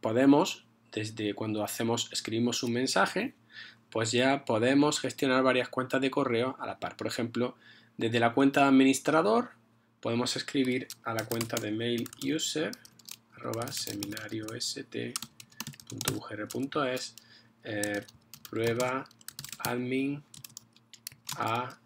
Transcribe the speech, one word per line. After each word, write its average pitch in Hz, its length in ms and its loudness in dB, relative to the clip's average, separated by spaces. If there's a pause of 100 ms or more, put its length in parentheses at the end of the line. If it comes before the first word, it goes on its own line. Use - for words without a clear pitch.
podemos, 139 640 4 (260)
desde 107 440 -4
cuando 107 280 -4
hacemos, 117 500 -2
escribimos 120 520 -2
un 123 80 0
mensaje, 185 600 0 (560)
pues 113 220 0
ya 135 320 4
podemos 139 540 4
gestionar 131 440 2
varias 127 260 4
cuentas 131 320 -2
de 135 100 0
correo 127 480 0
a 131 80 -8
la 98 140 -10
par. - 160 -8
Por 110 100 -6
ejemplo, 117 500 -2 (400)
desde 117 220 0
la 117 140 4
cuenta 139 300 6
de 139 60 8
administrador 151 800 6 (500)
podemos 117 360 0
escribir 127 520 0 (160)
a 117 100 -4
la 110 100 -2
cuenta 117 360 -2
de 110 100 -4
mail 117 380 -2 (140)
user, 156 500 -2 (640)
arroba 117 340 -6
seminario - 840 -8
S - 300 -6
T 120 320 -8 (760)
punto - 260 -4
U 104 60 -6
G - 120 -12
R 107 160 -8
punto 139 360 -2
es, 127 300 -6 (480)
eh, 104 420 -4 (460)
prueba 123 580 -2 (520)
admin 131 640 -2 (1120)
a 113 500 -4